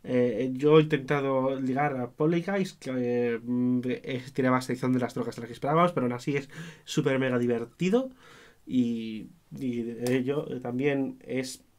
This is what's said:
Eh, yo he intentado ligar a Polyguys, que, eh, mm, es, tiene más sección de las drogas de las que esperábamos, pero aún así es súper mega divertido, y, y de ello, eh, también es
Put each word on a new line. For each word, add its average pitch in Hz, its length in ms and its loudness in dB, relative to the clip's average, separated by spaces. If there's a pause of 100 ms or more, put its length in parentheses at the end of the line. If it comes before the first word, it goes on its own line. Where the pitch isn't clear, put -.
Eh, 123 500 2
yo 147 240 8
he 156 40 10
intentado 135 760 0
ligar 135 360 0
a 123 140 -4
Polyguys, 175 640 0
que, - 160 -10 (440)
eh, 113 80 -4
mm, 123 380 2 (240)
es, 127 280 -8
tiene 127 180 2
más 127 160 2
sección 127 260 -2
de 127 80 2
las 120 140 -4
drogas 117 220 -6
de 117 60 -10
las 113 60 -10
que 113 60 -12
esperábamos, 165 380 2
pero 131 140 0
aún 123 60 -2
así 139 240 -4
es 139 120 -6 (360)
súper 139 340 0
mega 127 200 2
divertido, 143 720 0 (560)
y, 113 640 -2 (280)
y 123 240 -4
de 117 340 -2
ello, 143 340 -2
eh, 127 100 -6
también 131 680 -2
es 131 380 -6 (140)